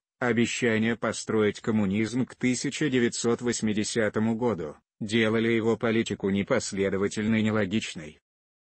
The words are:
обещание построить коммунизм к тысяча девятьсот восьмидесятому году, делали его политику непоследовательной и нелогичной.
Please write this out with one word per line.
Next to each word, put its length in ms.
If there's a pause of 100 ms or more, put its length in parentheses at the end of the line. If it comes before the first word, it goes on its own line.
(180)
обещание 760
построить 640
коммунизм 680
к 80
тысяча 560
девятьсот 500
восьмидесятому 960
году, 400 (240)
делали 480
его 280
политику 540
непоследовательной 1120
и 20
нелогичной. 800 (540)